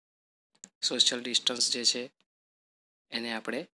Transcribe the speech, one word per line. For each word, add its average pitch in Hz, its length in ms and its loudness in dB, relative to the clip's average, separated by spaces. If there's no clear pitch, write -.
સોશિયલ 123 400 2
ડિસ્ટન્સ 120 500 0
જે 120 120 -2
છે 123 280 2
એને 117 220 -4
આપણે 117 440 -4